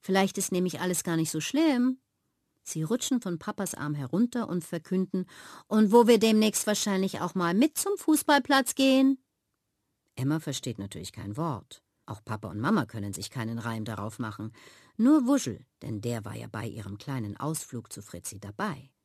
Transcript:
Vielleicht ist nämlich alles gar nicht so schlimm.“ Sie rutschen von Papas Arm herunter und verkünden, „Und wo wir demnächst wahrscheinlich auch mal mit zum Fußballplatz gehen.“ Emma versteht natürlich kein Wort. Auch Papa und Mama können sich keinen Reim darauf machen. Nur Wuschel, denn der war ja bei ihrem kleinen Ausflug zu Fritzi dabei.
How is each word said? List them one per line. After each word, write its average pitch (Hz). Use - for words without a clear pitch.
Vielleicht 190
ist -
nämlich 180
alles 180
gar 165
nicht 160
so 156
schlimm.“ 262
Sie 160
rutschen 240
von 175
Papas 196
Arm 147
herunter 208
und 175
verkünden, 185
„Und 220
wo 233
wir 226
demnächst 214
wahrscheinlich 196
auch 170
mal 175
mit 240
zum 392
Fußballplatz 285
gehen.“ 269
Emma 143
versteht 135
natürlich 98
kein 104
Wort. 143
Auch -
Papa 107
und 101
Mama 151
können 101
sich 95
keinen 117
Reim 113
darauf 107
machen. 107
Nur 254
Wuschel, 240
denn 107
der 113
war 107
ja 113
bei 107
ihrem 101
kleinen 107
Ausflug 143
zu -
Fritzi -
dabei. 131